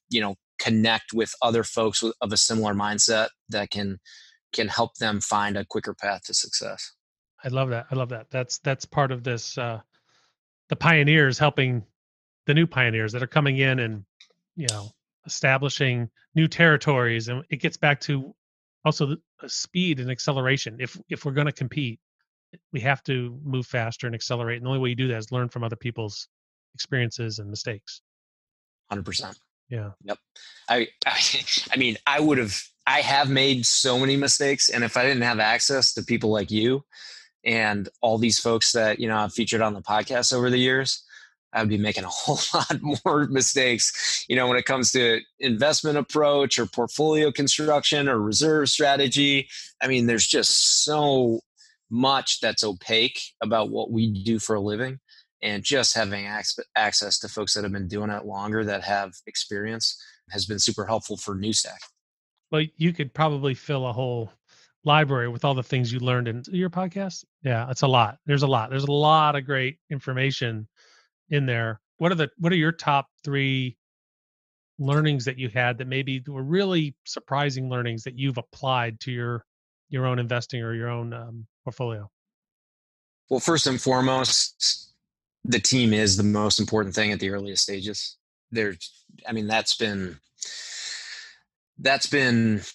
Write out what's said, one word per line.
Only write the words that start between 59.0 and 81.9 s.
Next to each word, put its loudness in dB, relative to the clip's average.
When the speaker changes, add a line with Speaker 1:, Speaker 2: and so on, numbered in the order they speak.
Speaker 1:
experience, -6
has -6
been -4
super -2
helpful -4
for -8
Newstack. -4
Speaker 2:
Well, 0
you 2
could -6
probably 0
fill -4
a -4
whole -4
library 4
with -6
all 2
the -2
things -2
you -4
learned 0
in -6
your -2
podcast. -6
Yeah, 0
it's -8
a 6
lot. 2
There's 2
a 4
lot. 2
There's -4
a -2
lot 6
of -4
great -2
information -4
in 0
there. -2
What 2
are 0
the, 0
what 2
are 2
your 2
top 0
three -2
learnings 2
that -4
you -4
had 0
that -8
maybe -4
were -8
really 0
surprising -2
learnings -4
that -12
you've -2
applied -2
to -10
your, -6
your -2
own 0
investing -4
or -6
your -6
own, -6
um, -14
portfolio? -8